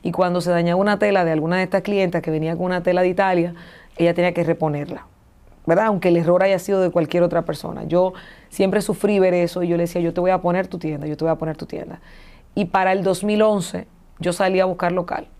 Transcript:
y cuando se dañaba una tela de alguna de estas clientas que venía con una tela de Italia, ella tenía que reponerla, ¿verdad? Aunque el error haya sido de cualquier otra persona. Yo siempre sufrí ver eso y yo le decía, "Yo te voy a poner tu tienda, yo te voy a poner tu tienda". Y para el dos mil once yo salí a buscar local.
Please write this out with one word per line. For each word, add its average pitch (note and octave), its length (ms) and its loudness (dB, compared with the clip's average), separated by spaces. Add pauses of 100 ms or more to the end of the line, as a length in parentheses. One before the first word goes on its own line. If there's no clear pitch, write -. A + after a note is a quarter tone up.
y E3+ 100 -2
cuando F3+ 300 0
se E3+ 80 -2
dañaba E3+ 280 2
una G3+ 200 2
tela G3 260 2
de E3 80 2
alguna D#3+ 260 0
de F#3 40 0
estas F#3 180 -2
clientas F#3+ 400 0
que E3 100 -6
venía D#3+ 260 -2
con F3+ 100 -4
una F3+ 160 -2
tela F3+ 180 2
de F3+ 80 4
Italia, F3+ 460 0 (420)
ella E3+ 160 2
tenía F3 220 0
que E3+ 100 0
reponerla, D3+ 640 -4 (580)
¿verdad? F#3 220 2
Aunque F#3+ 220 0
el E3+ 100 4
error F3 240 4
haya G3 160 2
sido F#3+ 240 0
de F3+ 80 2
cualquier F3 320 0
otra E3+ 180 2
persona. - 440 -8
Yo F3+ 280 2 (380)
siempre G3 320 0
sufrí G#3 360 0
ver F#3 140 4
eso F3 300 0
y F3 60 -2
yo E3+ 100 2
le F3 60 2
decía, F3 180 -4
"Yo E3 100 0
te F3+ 80 -4
voy F3+ 100 2
a F3+ 120 0
poner F3+ 240 0
tu F#3 120 -12
tienda, D3+ 280 -6
yo D3+ 100 -6
te D#3 80 -4
voy E3 80 0
a D#3 40 0
poner D#3+ 200 -6
tu D#3 80 -12
tienda". - 360 -12 (540)
Y G3 120 -2
para F#3+ 260 2
el G3 100 0
dos F#3 220 0
mil G#3 160 0
once G3+ 460 0 (320)
yo F3 140 -2
salí F#3 280 0
a F#3 40 4
buscar F3+ 280 -2
local. F3+ 360 -6 (120)